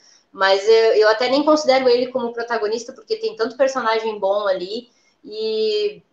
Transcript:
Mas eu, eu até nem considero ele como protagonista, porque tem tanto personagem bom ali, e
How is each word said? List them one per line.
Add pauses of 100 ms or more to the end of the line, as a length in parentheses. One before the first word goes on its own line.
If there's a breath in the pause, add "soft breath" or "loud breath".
(320 soft breath)
Mas
eu,
eu
até
nem
considero
ele
como
protagonista,
porque
tem
tanto
personagem
bom
ali, (340)
e (120)